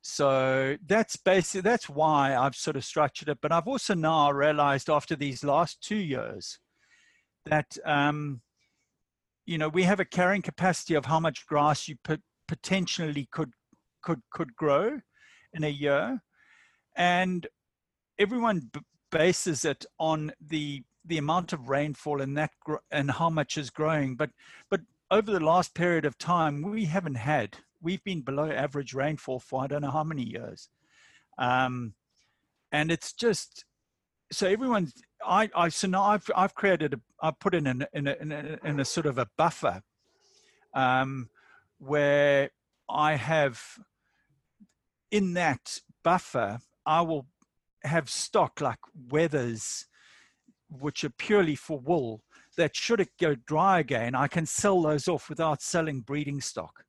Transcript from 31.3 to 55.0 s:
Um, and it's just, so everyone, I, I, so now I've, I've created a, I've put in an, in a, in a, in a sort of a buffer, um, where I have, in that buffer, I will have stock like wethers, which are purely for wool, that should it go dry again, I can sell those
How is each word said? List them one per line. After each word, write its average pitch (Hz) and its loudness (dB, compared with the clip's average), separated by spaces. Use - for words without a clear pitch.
Um, 123 -2
and 151 0
it's - -6
just, - -2
so - 0
everyone, 214 0
I, 208 4
I, 170 4
so - -2
now 190 2
I've, 208 2
I've 190 2
created 160 2
a, 135 -8
I've 156 -2
put 190 0
in 156 0
an, 127 -2
in 143 -2
a, 139 0
in 151 -8
a, 147 -10
in 147 -2
a 131 0
sort 160 -4
of 135 0
a 123 0
buffer, 139 0
um, 131 0
where 143 4
I 151 2
have, 139 0
in 196 0
that 160 -2
buffer, 117 0
I 156 4
will 160 -2
have 151 0
stock - 0
like 131 -2
wethers, 139 -2
which 143 -6
are 156 -4
purely 180 2
for 147 -8
wool, 123 -2
that 160 2
should 226 0
it 185 0
go 156 2
dry 165 2
again, 123 -2
I 135 2
can 165 -2
sell 190 2
those 151 2